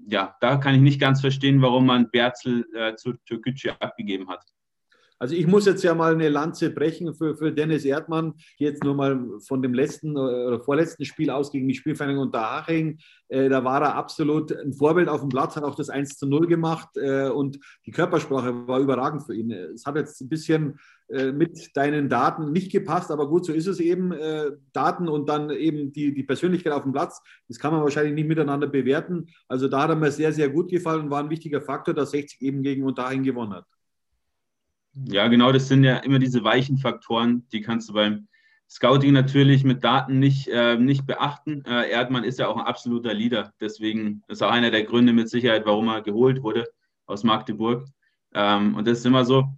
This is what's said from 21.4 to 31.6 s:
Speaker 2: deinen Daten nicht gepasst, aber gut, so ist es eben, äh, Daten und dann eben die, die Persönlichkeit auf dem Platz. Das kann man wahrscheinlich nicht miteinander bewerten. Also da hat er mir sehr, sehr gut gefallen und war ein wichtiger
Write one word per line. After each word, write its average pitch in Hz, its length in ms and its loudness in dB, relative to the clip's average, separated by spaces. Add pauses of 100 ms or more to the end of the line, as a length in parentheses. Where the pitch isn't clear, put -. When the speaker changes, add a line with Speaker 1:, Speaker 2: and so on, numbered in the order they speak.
Speaker 2:
deinen 147 320 0
Daten 143 420 0
nicht 180 220 -2
gepasst, 175 400 -2
aber 143 160 -2
gut, 175 160 2
so 160 80 -4
ist 160 160 -2
es 175 100 -2
eben, 180 320 0
äh, 156 400 -4 (220)
Daten 175 340 0
und 151 220 -2
dann 151 220 -2
eben 147 420 -2
die, 147 220 -2
die 131 100 -6
Persönlichkeit 170 480 -2
auf 139 100 -2
dem 135 80 -2
Platz. 147 320 -6 (240)
Das - 140 -16
kann 151 120 -2
man 156 120 2
wahrscheinlich 147 300 0
nicht 151 120 -2
miteinander 147 400 0
bewerten. 147 600 -2 (180)
Also 131 220 -2
da 147 140 0
hat 156 80 2
er 165 40 2
mir 156 160 2
sehr, 156 220 0
sehr 147 160 2
gut 170 200 0
gefallen 170 340 -2
und 147 80 -6
war 143 120 -2
ein 147 80 -8
wichtiger 156 300 -4